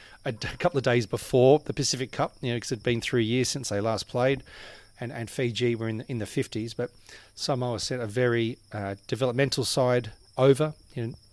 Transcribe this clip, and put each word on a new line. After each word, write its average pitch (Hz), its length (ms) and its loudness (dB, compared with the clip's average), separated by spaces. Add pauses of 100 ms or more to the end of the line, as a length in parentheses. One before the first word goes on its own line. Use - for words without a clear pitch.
(240)
a 135 80 -2
d-, - 200 -8
a - 40 -12
couple 175 220 0
of 120 60 0
days 123 200 4
before 131 540 4
the - 140 -8
Pacific 131 400 -4
Cup, - 280 -2
you 123 120 -2
know, 117 80 -4
'cause - 120 -8
it'd 113 120 -6
been 120 160 0
three 120 240 2
years 120 240 2
since 135 200 -6
they 101 120 -2
last 110 280 -2
played. 127 340 0 (580)
And, 123 100 -6
and 117 180 -8
Fiji 120 460 0
were 113 140 -4
in 110 100 -4
the, 117 120 -10
in 123 80 -4
the 104 80 -4
fifties, 117 460 -4
but 123 180 -6 (440)
Samoa 123 460 -2
set 131 180 -4
a 117 80 -4
very, 117 520 0 (140)
uh, 98 220 -6 (140)
developmental 123 560 0
side 123 480 2 (260)
over. 139 360 6 (200)
You 117 120 -4
know, 127 80 -8 (180)